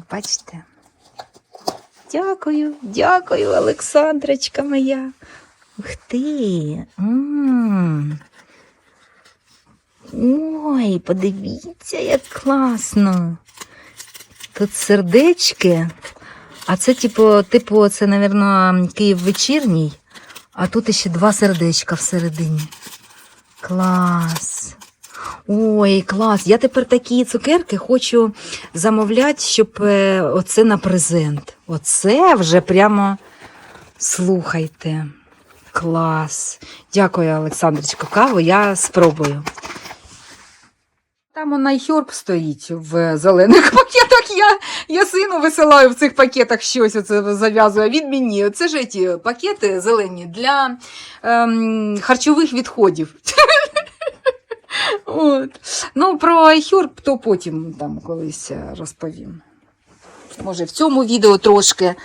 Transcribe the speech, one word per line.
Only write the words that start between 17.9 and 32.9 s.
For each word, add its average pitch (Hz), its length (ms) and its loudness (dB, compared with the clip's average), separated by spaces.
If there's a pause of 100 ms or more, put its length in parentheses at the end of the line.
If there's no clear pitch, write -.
навірно, 196 880 2
Київ 202 240 2
вечірній. 185 760 0 (600)
А 185 140 -2
тут 226 220 -2
іще 196 220 -2
два 190 220 2
сердечка 170 640 0
всередині. 160 680 -4 (960)
Клас. 180 1160 -2 (680)
Ой, 208 560 2
клас! 202 440 0
Я 214 120 4
тепер 247 260 0
такі 247 400 0
цукерки 294 520 -2
хочу 233 560 0 (420)
замовляти, 220 680 0
щоб, - 380 0
е, 196 420 2
оце 185 420 2
на 208 140 4
презент. 165 760 -2 (120)
Оце 247 680 2
вже 175 260 4
прямо, 196 580 2 (800)